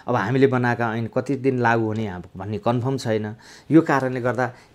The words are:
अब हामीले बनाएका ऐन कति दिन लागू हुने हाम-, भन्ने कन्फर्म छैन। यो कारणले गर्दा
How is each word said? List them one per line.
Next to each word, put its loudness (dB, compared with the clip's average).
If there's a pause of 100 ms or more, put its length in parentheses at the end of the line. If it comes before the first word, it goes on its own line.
अब 0
हामीले 2
बनाएका 0
ऐन -4
कति -4
दिन 0
लागू 2
हुने -4
हाम-, -12
भन्ने -6
कन्फर्म -2
छैन। -4 (360)
यो 8
कारणले 0
गर्दा 0 (220)